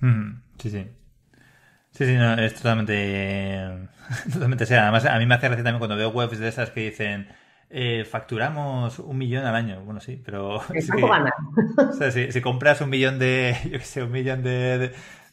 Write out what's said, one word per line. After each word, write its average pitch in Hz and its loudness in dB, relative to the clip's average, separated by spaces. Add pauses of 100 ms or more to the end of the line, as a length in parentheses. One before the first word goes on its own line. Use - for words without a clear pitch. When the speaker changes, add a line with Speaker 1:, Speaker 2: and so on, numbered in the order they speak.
Speaker 1:
Ujú, 110 2 (240)
sí, 117 -8
sí. 101 -8 (1040)
Sí, - -2
sí, 127 4
no, 120 6
es 113 2
totalmente, 98 -2 (180)
<laughs> 120 -6
totalmente, 127 0
o - 0
sea, 117 6
además 113 4
a 120 4
mí 117 4
me 123 6
hace 127 0
gracia 120 0
también 117 0
cuando 107 -2
veo 110 0
webs 113 -2
de 110 -4
esas 113 -4
que 117 -6
dicen, 104 -6 (420)
eh, 117 -2
"Facturamos 127 -4
un 135 -8
millón 131 -2
al 117 0
año". 107 -4
Bueno, 104 -10
sí, - -14
pero 101 -6
Speaker 2:
¿Pero 160 -2
Speaker 1:
<laughs> - -
sí - -4
Speaker 2:
cuánto 190 2
Speaker 1:
que 233 4
Speaker 2:
ganas? 151 4 (560)
Speaker 1:
o - -4
sea, 135 0
si, 123 -2
si 123 0
compras 127 4
un 139 -2
millón 131 2
de, 127 2
<laughs> - -6
yo 165 -6
qué - -12
sé, - -6
un 120 -4
millón 131 -2
de, 127 0
de, 127 -2 (400)